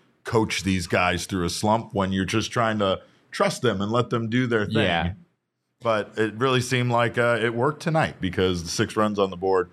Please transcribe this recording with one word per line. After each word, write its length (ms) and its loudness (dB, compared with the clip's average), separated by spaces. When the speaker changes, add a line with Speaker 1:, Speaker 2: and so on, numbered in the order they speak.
Speaker 1:
coach 400 0
these 240 0
guys 380 0
through 200 -2
a 40 0
slump 440 -2
when 200 0
you're 120 0
just 260 -2
trying 280 0
to 220 0
trust 320 -2
them 200 0
and 100 -2
let 180 0
them 200 -2
do 180 0
their 180 2
thing? 180 -4
Speaker 2:
Yeah. 280 0
Speaker 1:
But 360 0
it 180 0
really 260 0
seemed 300 0
like, 260 2
uh, 240 2
it 120 0
worked 280 -2
tonight 400 0
because 420 0
the 60 -10
six 260 -2
runs 240 0
on 100 4
the 80 -10
board, 360 2